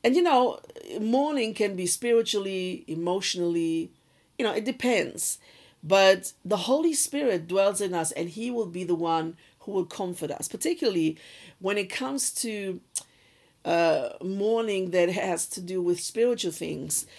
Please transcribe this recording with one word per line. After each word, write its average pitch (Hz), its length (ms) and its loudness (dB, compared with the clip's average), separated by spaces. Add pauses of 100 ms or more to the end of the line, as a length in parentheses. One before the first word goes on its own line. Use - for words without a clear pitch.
And, 254 120 4
you 359 60 6
know, 254 380 4 (400)
mourning 240 540 2
can 202 220 0
be 180 100 -2
spiritually, 196 1040 0
emotionally, 170 1040 -2 (460)
you 254 60 0
know, 208 100 0
it 214 120 -2
depends. 247 720 0 (440)
But 190 520 6 (100)
the 190 140 0
Holy 302 360 2
Spirit 240 540 0
dwells 196 320 2
in 190 140 -2
us, 160 180 0
and 170 180 -4
he 226 220 -6
will 233 140 -2
be 180 180 -8
the 170 120 2
one 165 420 -2 (220)
who - 120 -12
will 190 140 0
comfort 175 460 -6
us, - 180 -8
particularly 190 680 -2 (420)
when 196 180 -2
it 190 120 -4
comes 262 460 -2
to, 202 460 -6 (800)
uh, 165 460 2 (120)
mourning 196 680 0
that 180 180 4
has 175 380 -2
to - 140 -8
do 180 200 -4
with 175 200 0
spiritual 226 500 0
things. 156 540 -4 (140)